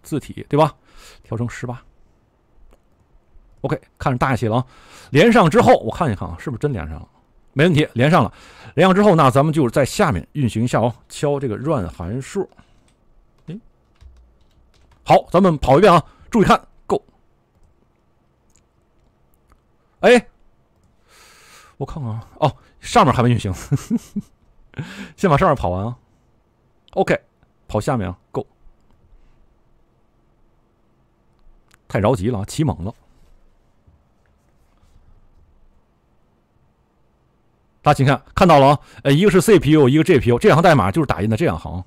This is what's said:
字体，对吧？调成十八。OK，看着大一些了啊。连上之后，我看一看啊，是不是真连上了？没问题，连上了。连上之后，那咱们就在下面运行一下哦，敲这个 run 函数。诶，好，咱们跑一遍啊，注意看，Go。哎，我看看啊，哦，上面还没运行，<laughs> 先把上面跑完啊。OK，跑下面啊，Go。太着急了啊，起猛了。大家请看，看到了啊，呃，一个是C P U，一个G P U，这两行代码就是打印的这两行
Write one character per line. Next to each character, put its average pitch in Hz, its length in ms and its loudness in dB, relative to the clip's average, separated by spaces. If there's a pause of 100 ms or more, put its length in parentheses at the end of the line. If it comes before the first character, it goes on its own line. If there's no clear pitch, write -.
字 147 180 -8
体， - 300 -16
对 143 80 -2
吧？ 151 160 0 (500)
调 - 120 -12
成 117 140 -6
十 - 180 -14
八。 123 160 -14 (1800)
OK， 139 180 -6 (180)
看 147 140 -4
着 123 60 -4
大 135 160 -2
一 - 40 -2
些 113 120 -4
了 113 80 -2
啊。 131 80 -4 (460)
连 180 200 4
上 190 180 4
之 226 120 2
后， - 180 4
我 110 120 -6
看 151 200 -4
一 95 40 -4
看 90 120 -10
啊， 82 120 -12
是 - 100 -12
不 120 60 -8
是 - 40 -14
真 147 120 -6
连 80 160 -8
上 78 120 -14
了？ - 80 -20 (460)
没 139 120 0
问 180 80 2
题， 147 200 0
连 127 160 0
上 160 140 4
了。 92 100 -6 (420)
连 175 120 2
上 185 60 4
之 202 100 2
后， 202 120 4
那 143 140 2
咱 139 160 2
们 160 80 -2
就 143 160 0
在 139 160 0
下 180 260 -2
面 85 220 -6
运 131 160 -2
行 113 140 -4
一 123 40 -2
下 123 140 -2
哦， 117 120 -2 (140)
敲 143 320 -4
这 139 80 -6
个 104 80 -6
run 120 320 -6
函 92 320 -10
数。 - 300 -10 (960)
诶， 180 140 -16 (1400)
好， 175 260 2
咱 180 120 2
们 175 180 2
跑 165 180 2
一 180 40 4
遍 190 120 6
啊， 170 100 4 (280)
注 220 100 2
意 175 40 4
看， - 140 2 (280)
Go。 202 140 -4 (3000)
哎， 240 280 4 (1500)
我 143 80 -10
看 - 160 -14
看 117 100 -8
啊， 113 160 -12 (120)
哦， 147 180 -2 (240)
上 214 240 2
面 175 80 2
还 131 100 0
没 123 60 4
运 113 100 0
行， 95 140 -6 (800)
<laughs> - 840 -18
先 190 140 -2
把 143 80 2
上 185 100 2
面 147 80 2
跑 90 140 -6
完 92 160 -6
啊。 123 120 -12 (960)
OK， 190 240 -2 (500)
跑 107 120 -4
下 139 160 -4
面 92 140 -6
啊， 90 80 -12 (140)
Go。 - 140 -8 (3500)
太 110 140 -4
着 123 140 0
急 95 140 -4
了 113 100 -4
啊， 104 60 -8
起 - 180 -6
猛 95 200 -4
了。 101 100 -10 (4000)
大 151 120 2
家 - 40 0
请 135 80 2
看， 135 180 0 (100)
看 190 140 2
到 151 120 6
了 135 80 6
啊， 147 120 2 (240)
呃， 143 80 0
一 165 140 2
个 202 40 6
是 185 120 2
C 202 180 4
P 135 120 0
U， 147 180 4
一 143 80 0
个 156 80 2
G 170 120 2
P 113 120 0
U， 120 100 0
这 214 80 0
两 156 80 4
行 165 80 2
代 175 100 4
码 98 160 2
就 160 120 -4
是 139 40 -2
打 82 160 -6
印 107 80 -4
的 110 60 0
这 170 80 -4
两 92 160 -4
行 82 260 -14